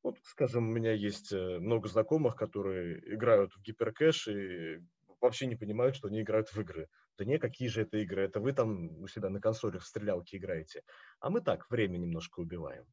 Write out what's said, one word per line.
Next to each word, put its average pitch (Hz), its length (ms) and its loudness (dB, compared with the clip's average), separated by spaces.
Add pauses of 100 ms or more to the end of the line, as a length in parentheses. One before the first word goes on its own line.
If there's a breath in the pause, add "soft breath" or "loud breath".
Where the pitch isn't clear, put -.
Вот, - 220 -4
скажем, 123 440 2
у 113 40 0
меня 113 200 2
есть, 104 400 -2
э, 92 280 -2
много 110 280 2
знакомых, 113 460 4
которые 95 800 -4
играют 107 400 6
в - 80 -20
гиперкэш 113 680 2
и 90 540 -6 (380)
вообще 123 260 2
не 120 80 -2
понимают, 113 400 0
что 110 140 -8
они 107 120 -2
играют 110 280 2
в 104 120 -6
игры. 80 280 -8 (280 soft breath)
«Да 101 80 -4
не, 139 140 0
какие 123 300 -2
же 107 140 0
это 107 160 -2
игры? 95 240 0
Это 98 180 0
вы 127 120 0
там 92 480 0
у 95 60 -10
себя 101 240 -4
на 98 100 -4
консолях 107 420 0
в - 40 -16
стрелялки 98 500 -4
играете». 87 460 -8 (380 loud breath)
А 139 100 -4
мы 226 100 0
так, - 300 -2
время 104 280 2
немножко 85 420 -6
убиваем. 78 520 -8